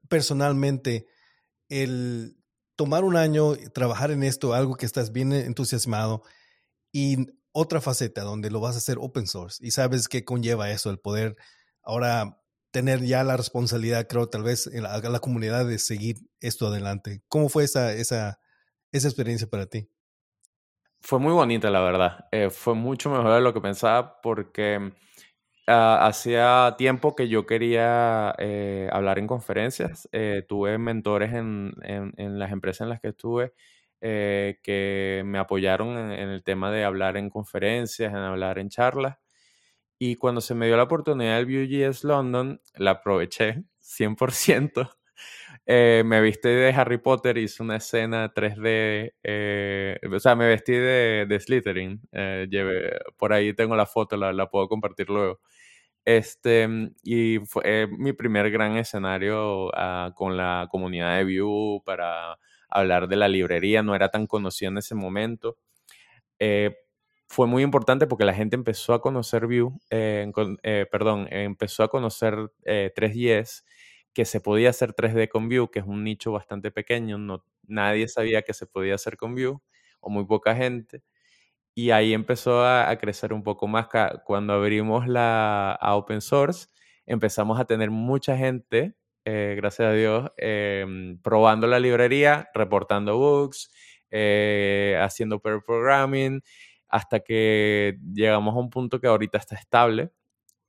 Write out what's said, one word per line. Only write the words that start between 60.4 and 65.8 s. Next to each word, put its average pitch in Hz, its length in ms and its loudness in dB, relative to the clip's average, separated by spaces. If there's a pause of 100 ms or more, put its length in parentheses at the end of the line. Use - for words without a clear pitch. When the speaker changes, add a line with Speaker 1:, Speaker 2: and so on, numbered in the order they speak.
Speaker 2:
comunidad 90 460 -2
de 95 80 2
Vue 104 600 -2
para 85 540 -8 (280)
hablar 90 400 2
de 95 100 0
la 104 100 4
librería. 95 560 2
No 104 100 0
era 98 160 2
tan 107 160 -2
conocida 98 440 -4
en 98 100 -4
ese 113 160 -10
momento. 110 640 -6 (800)